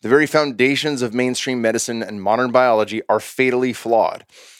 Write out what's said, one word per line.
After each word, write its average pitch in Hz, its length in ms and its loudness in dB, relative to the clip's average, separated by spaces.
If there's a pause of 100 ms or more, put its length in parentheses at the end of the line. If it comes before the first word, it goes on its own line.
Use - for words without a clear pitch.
The - 80 -8
very 147 180 6
foundations 139 760 0
of 117 100 -4
mainstream 123 480 -2
medicine 113 420 -2
and 104 200 -10
modern 117 300 0
biology 113 560 2
are 110 120 2
fatally 127 540 -2
flawed. 113 500 -2 (360)